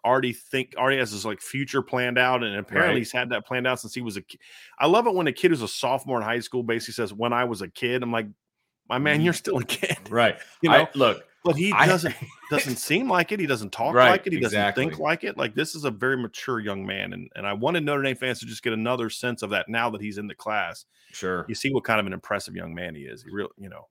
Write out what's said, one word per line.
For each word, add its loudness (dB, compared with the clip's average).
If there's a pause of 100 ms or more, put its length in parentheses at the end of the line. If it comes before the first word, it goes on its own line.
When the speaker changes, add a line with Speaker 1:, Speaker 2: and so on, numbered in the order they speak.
Speaker 1:
already 2
think, -6
already 2
has 0
his, -8
like, -4
future -4
planned 0
out, 4
and -2
apparently 0
Speaker 2:
Right. 2
Speaker 1:
he's -4
had -2
that -4
planned -2
out 0
since -12
he -6
was -6
a -8
ki-, -20 (400)
I 4
love 6
it 2
when 2
a 0
kid 4
who's 0
a -4
sophomore -2
in 0
high 0
school -4
basically -2
says, -4
"When 0
I 2
was -4
a -8
kid." -2
I'm -4
like, -2 (600)
"My 0
man, 2
Speaker 2:
Mm-hmm. 4
Speaker 1:
you're 4
still -2
a -2
kid." -4
<laughs> -16
Speaker 2:
Right. 4 (240)
Speaker 1:
You 4
Speaker 2:
I, 10
Speaker 1:
know? 0
Speaker 2:
look, 4 (180)
Speaker 1:
But 4
he 2
Speaker 2:
I 6
Speaker 1:
doesn't, 2 (180)
Speaker 2:
<laughs> -16
Speaker 1:
doesn't 0
seem 0
like 2
it. -4
He 0
doesn't -2
talk -2
Speaker 2:
Right, 10
Speaker 1:
like 2
it. 0
He -2
doesn't 2
think 0
Speaker 2:
exactly. -8
Speaker 1:
like 0
it. -6
Like, -4
this -2
is -10
a 0
very -2
mature -6
young -6
man, -6
and, -14
and -8
I -2
wanted 0
Notre 0
Dame -2
fans -4
to -12
just -12
get 0
another -2
sense -6
of -8
that -2
now 0
that -6
he's -8
in -10
the -12
class. -6 (280)
Speaker 2:
Sure. -6
Speaker 1:
You -6
see -4
what -2
kind 2
of 0
an -6
impressive -8
young -10
man -10
he -14
is. -16
He -20
real, -6
you -18
know. -20